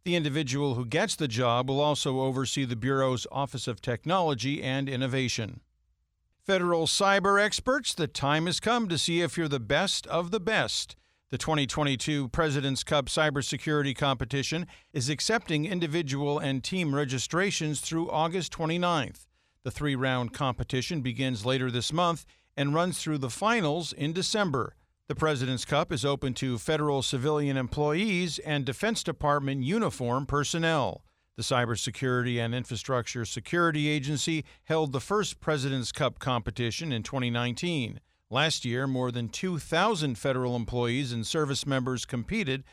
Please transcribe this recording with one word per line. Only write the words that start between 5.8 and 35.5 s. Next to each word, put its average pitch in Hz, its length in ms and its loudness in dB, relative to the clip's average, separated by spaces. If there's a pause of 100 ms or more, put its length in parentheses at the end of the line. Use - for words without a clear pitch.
Federal 175 440 2
cyber 196 520 4
experts, 254 540 2
the 156 140 0
time 151 400 2
has 160 120 -2
come 226 300 2
to 165 80 0
see 170 240 2
if 170 160 0
you're 160 100 0
the 143 120 0
best 143 480 0
of 170 240 -2
the 220 80 0
best. 175 560 -2 (340)
The 127 80 -2
twenty 147 300 2
twenty-two 143 600 0
President's 139 540 0
Cup 143 220 2
Cybersecurity 143 880 0
Competition 139 720 0 (260)
is 127 160 -2
accepting 156 580 0
individual 147 720 0
and 135 240 0
team 170 320 0
registrations 147 840 0
through 165 300 -4
August 165 420 -2
twenty-ninth. 165 760 -2 (360)
The 123 80 -4
three-round 131 640 0
competition 131 680 -2
begins 123 440 -2
later 127 240 0
this 120 240 -2
month 170 320 2 (300)
and 143 180 0
runs 170 280 2
through 151 180 -2
the 131 100 -4
finals 175 640 0
in 151 200 -4
December. 170 640 0 (320)
The 147 80 -4
President's 131 500 0
Cup 151 260 2
is 131 140 -2
open 139 300 0
to 127 220 -2
federal 147 440 2
civilian 143 560 2
employees 156 840 0
and 147 260 -2
Defense 202 380 -2
Department 139 600 0
uniform 139 640 0
personnel. 147 760 0 (320)
The 113 80 -6
Cybersecurity 123 920 0
and 117 160 0
Infrastructure 120 720 -4
Security 151 640 2
Agency 151 560 0 (200)
held 160 260 0
the 131 100 -2
first 202 380 -2
President's 135 520 -2